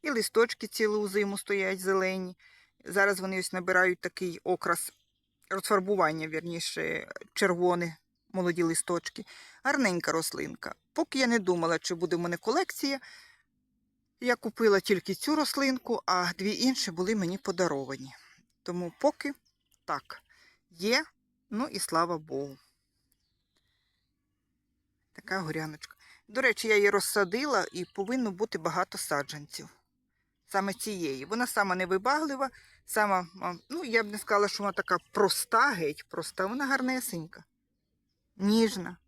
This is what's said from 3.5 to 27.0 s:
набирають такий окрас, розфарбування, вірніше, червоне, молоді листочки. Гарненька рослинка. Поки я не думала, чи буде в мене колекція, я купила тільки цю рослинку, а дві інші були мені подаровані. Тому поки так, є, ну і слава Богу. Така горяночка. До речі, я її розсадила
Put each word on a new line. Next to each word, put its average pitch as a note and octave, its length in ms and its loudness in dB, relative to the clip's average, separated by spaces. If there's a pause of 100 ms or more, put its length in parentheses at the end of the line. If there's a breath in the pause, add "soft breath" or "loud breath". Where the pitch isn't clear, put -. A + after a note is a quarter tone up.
набирають F#3 460 2
такий F3+ 440 -6
окрас, - 480 -2 (580)
розфарбування, F#3 800 2
вірніше, D#3+ 800 -4 (260)
червоне, F3 640 2 (360)
молоді F3 300 0
листочки. E3+ 640 -2 (380 loud breath)
Гарненька A3 480 0
рослинка. - 640 -6 (180)
Поки - 260 -2
я B3+ 80 4
не A#3 120 4
думала, E3+ 400 2
чи - 160 -4
буде E3+ 200 0
в E3+ 40 0
мене E3+ 180 -2
колекція, C#4 600 0 (1200 loud breath)
я B3 140 4
купила G#3 440 4
тільки F#3+ 360 0
цю D4+ 200 0
рослинку, C4+ 680 0
а F3+ 320 2
дві G3 180 -2
інші B3 360 0
були F3+ 240 0
мені F#3 220 -2
подаровані. C#3 760 -2 (520 loud breath)
Тому F3 340 -6
поки C#4+ 340 0 (520)
так, - 380 -8 (460 soft breath)
є, A3 360 0 (440)
ну A#3 180 -4
і G3+ 120 -8
слава E3+ 380 0
Богу. C#3 400 -8 (2500)
Така - 260 -6
горяночка. D#3 560 -6 (320 soft breath)
До A3 140 -4
речі, A#3 260 2
я G#3+ 80 4
її G3+ 140 6
розсадила G3+ 840 2